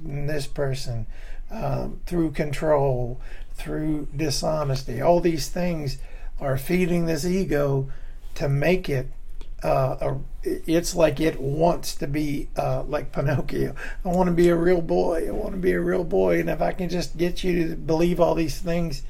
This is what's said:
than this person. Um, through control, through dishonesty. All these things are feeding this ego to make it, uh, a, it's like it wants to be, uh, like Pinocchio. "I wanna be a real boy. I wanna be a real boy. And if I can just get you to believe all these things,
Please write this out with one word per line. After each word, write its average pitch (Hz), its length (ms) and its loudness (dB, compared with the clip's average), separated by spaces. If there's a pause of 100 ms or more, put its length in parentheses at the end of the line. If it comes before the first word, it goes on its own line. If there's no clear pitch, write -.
than 143 240 -4
this 151 200 0
person. 131 600 -2 (440)
Um, 147 540 -4
through 160 280 0
control, 139 880 0 (340)
through 151 600 -2
dishonesty. 143 840 -2
All 170 200 6
these 165 280 0
things 160 480 -2 (420)
are 139 200 0
feeding 175 480 2
this 160 180 0
ego 143 640 2 (440)
to 147 160 0
make 156 400 2
it, 131 180 0 (540)
uh, 139 380 2
a, 139 160 0 (260)
it's 170 520 0
like 156 260 4
it 156 200 2
wants 156 560 2
to - 100 -2
be, 143 500 -2
uh, 135 260 0
like 139 300 -4
Pinocchio. 135 640 0 (300)
"I 190 40 -2
wanna 180 240 4
be 175 180 6
a 170 60 6
real 170 260 4
boy. 175 440 0
I 196 40 -2
wanna 208 260 -4
be 185 160 2
a 175 80 0
real 175 240 0
boy. 180 340 2
And 165 120 0
if 160 100 -2
I 170 120 2
can 180 180 -2
just 175 260 -2
get 175 260 0
you 175 260 2
to 165 80 -4
believe 160 440 2
all 165 140 4
these 160 240 0
things, 170 520 -2